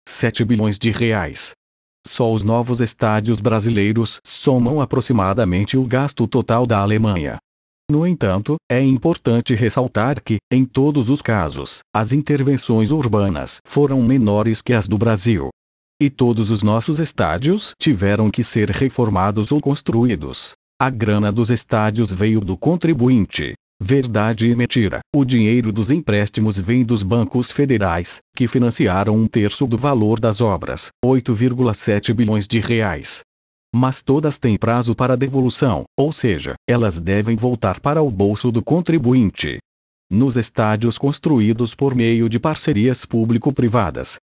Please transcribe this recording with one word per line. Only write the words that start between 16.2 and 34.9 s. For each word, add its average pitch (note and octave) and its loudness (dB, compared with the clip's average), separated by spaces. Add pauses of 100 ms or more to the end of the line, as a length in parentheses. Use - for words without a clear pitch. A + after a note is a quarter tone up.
os G#2 0
nossos A2+ 0
estádios C3+ -2
tiveram G#2 2
que - -2
ser G#2 0
reformados G#2+ 0
ou D3 2
construídos. A2+ -2 (260)
A C3 0
grana G#2 0
dos A2+ 0
estádios A2 0
veio G#2+ 0
do F#2 -2
contribuinte. B2 0 (240)
Verdade A2 0
e A#2 2
mentira. A2+ 0 (160)
O C#3 4
dinheiro A#2 2
dos G#2+ -2
empréstimos G#2+ 0
vem A#2 2
dos A2+ 0
bancos A#2 0
federais, G2+ -2 (160)
que A#2+ 0
financiaram G#2+ 0
um A2 2
terço G#2+ 0
do A2+ 0
valor A2+ 0
das A2 0
obras, F2+ -2 (140)
oito B2+ 2
vírgula B2 0
sete G#2 -2
bilhões G#2+ 0
de A2+ 0
reais. G2+ -2 (520)
Mas B2+ 0
todas D3 0
têm A2 0
prazo A#2 0